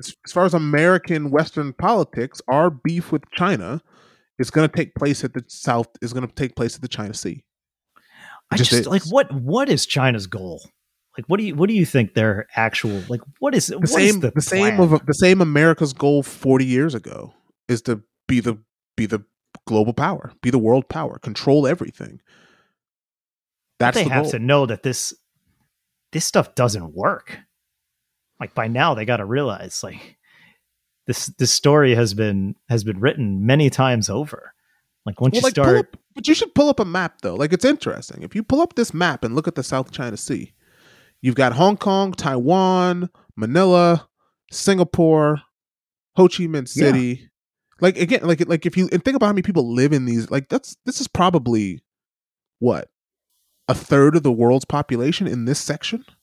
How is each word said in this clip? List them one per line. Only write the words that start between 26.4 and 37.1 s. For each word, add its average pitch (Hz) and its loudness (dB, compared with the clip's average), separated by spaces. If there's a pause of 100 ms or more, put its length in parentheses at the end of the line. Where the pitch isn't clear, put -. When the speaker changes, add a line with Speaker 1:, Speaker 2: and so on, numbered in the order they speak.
Speaker 2:
doesn't 101 -2
work. 123 -4 (1000)
Like, - -14
by 113 -2
now 131 0
they 110 -6
gotta 110 -2
realize, 107 -6
like, - -18 (920)
this, - -4 (120)
this 123 0
story 143 4
has 113 0
been, 101 -2 (140)
has 113 -2
been 98 -6
written 104 -2
many 143 4
times 123 0
over. 135 -8 (500)
Like, 101 -8
once 131 2
Speaker 1:
Well, 233 0
Speaker 2:
you - -2
Speaker 1:
like, 262 2
pull 143 2
Speaker 2:
start 123 6
Speaker 1:
up, - -4 (180)
but 262 -8
you 311 6
should 415 -2
pull 294 4
up 269 2
a 220 0
map 175 -4